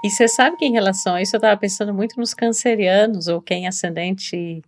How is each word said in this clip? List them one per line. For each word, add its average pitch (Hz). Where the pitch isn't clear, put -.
E 202
você 233
sabe 262
que 311
em 262
relação 190
a 175
isso, 196
eu 214
tava 208
pensando 208
muito 208
nos 233
cancerianos, 208
ou 170
quem 180
é 180
ascendente 175